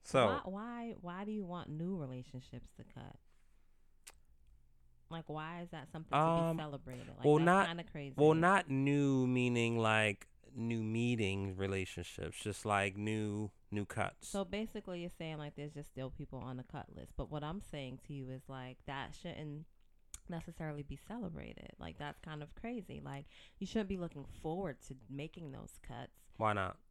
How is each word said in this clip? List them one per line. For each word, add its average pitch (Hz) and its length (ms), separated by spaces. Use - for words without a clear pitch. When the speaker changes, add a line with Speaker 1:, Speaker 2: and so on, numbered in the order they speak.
Speaker 1:
So 131 220
Speaker 2:
Why, 98 140
why, 233 500
why 180 240
do 214 60
you 214 140
want 175 240
new 170 280
relationships 127 800
to 120 60
cut? 127 220
Like, 165 180
why 156 360
is 175 60
that 147 220
something 165 200
to 139 60
Speaker 1:
Um, 165 400
Speaker 2:
be 160 60
celebrated? 135 440
Like, - 180
Speaker 1:
well, 151 120
Speaker 2:
that's 165 80
Speaker 1:
not, 185 220
Speaker 2:
kinda 170 180
crazy. 143 320
Speaker 1:
well, 151 160
not 175 360
new 135 580
meaning, 120 520
like, 110 480
new 113 280
meeting 107 720
relationships, 95 840
just, - 260
like, 101 320
new, 104 540
new 104 140
cuts. - 420
Speaker 2:
So 196 160
basically, 196 580
you're 175 160
saying, 160 200
like, 147 180
there's 147 180
just 147 160
still 131 200
people 135 300
on 127 180
the 127 60
cut 131 320
list. - 200
But 135 160
what 147 120
I'm 170 180
saying 131 460
to 156 60
you 131 160
is, 131 200
like, 127 280
that 139 280
shouldn't 156 500
necessarily 160 560
be 143 120
celebrated. 185 600
Like, 82 180
that's 147 220
kind 151 240
of 147 120
crazy. 226 480
Like, 139 220
you 196 80
shouldn't 208 220
be 196 80
looking 165 280
forward 160 360
to 131 80
making 147 420
those - 260
cuts. - 260
Speaker 1:
Why 107 160
not? 98 240